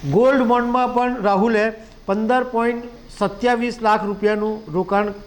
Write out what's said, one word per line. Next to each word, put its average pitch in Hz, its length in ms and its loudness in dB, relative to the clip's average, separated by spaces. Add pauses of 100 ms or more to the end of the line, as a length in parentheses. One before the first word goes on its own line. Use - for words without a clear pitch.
(120)
ગોલ્ડ 254 300 4
બોન્ડમાં 240 520 2
પણ 247 280 0
રાહુલે 208 480 2 (360)
પંદર 220 380 0
પોઇન્ટ 240 400 -2 (360)
સત્યાવીસ 233 640 -2
લાખ 214 240 2
રૂપિયાનું 208 680 -2
રોકાણ 190 320 0 (220)